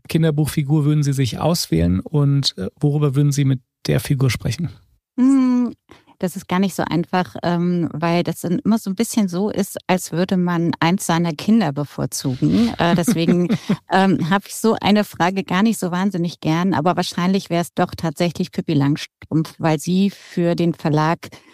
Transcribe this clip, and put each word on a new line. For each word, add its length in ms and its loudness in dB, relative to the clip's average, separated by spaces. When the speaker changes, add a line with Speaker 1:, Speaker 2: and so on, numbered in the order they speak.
Speaker 1:
Kinderbuchfigur 720 0
würden 180 2
Sie 120 0
sich 260 -2
auswählen 600 0
und, 560 0
äh, 100 -6
worüber 380 0
würden 160 4
Sie 140 0
mit 160 0
der 140 0
Figur 280 0
sprechen? 400 -4
Speaker 2:
Hm, 540 4
das 160 -4
ist 140 -10
gar 100 0
nicht 160 0
so 80 -2
einfach, 580 -2
ähm, 520 0
weil 300 0
das 180 -6
dann 180 -2
immer 180 0
so 120 -6
ein 80 -6
bisschen 320 0
so 200 -4
ist, 280 -4
als 240 0
würde 240 0
man 460 0
eins 240 2
seiner 260 0
Kinder 400 2
bevorzugen. 1040 -2
Äh, 180 2
deswegen, 520 2
Speaker 1:
<laughs> 220 -4
Speaker 2:
ähm, 360 2
habe 160 2
ich 100 -14
so 260 2
eine 240 2
Frage 400 -2
gar 180 0
nicht 160 2
so 100 -2
wahnsinnig 520 -2
gern, 320 2
aber 240 2
wahrscheinlich 520 -2
wär's 240 -2
doch 220 -2
tatsächlich 560 -4
Pippi 220 -4
Langstrumpf, 840 -2
weil 220 0
sie 300 2
für 460 -2
den 180 0
Verlag 560 0